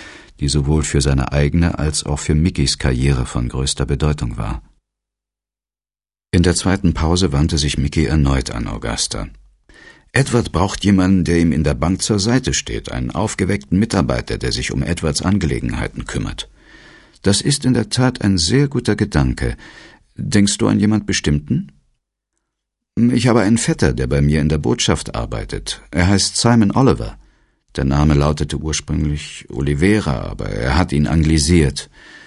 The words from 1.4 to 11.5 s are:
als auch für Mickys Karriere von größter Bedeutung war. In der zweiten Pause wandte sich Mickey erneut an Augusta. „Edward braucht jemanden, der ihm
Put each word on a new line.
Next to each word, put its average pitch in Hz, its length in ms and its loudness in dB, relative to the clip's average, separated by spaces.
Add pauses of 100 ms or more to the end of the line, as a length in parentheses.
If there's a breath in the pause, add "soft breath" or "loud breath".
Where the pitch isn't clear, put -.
als - 280 -4
auch 73 140 -4
für - 160 0
Mickys 78 420 0
Karriere 64 480 0
von 60 240 -4
größter 67 360 -4
Bedeutung 69 520 -2
war. 55 240 -6 (1700)
In 87 120 4
der 87 120 4
zweiten 92 380 0
Pause 80 400 0
wandte 80 240 2
sich 71 200 -2
Mickey 71 280 0
erneut 67 460 0
an 58 160 -6
Augusta. 55 600 -6 (840 loud breath)
„Edward 123 380 0
braucht 90 340 0
jemanden, 92 400 4
der 85 140 2
ihm 85 120 4